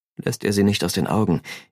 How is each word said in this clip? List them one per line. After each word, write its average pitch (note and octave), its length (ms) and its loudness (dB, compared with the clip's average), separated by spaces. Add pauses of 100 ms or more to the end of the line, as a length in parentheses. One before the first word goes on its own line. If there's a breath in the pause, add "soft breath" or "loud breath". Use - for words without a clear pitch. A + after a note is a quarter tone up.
(160)
lässt - 280 -6
er G2+ 100 0
sie G2+ 100 2
nicht G2 200 2
aus F2 100 0
den F#2 140 0
Augen, F#2+ 340 0 (300 loud breath)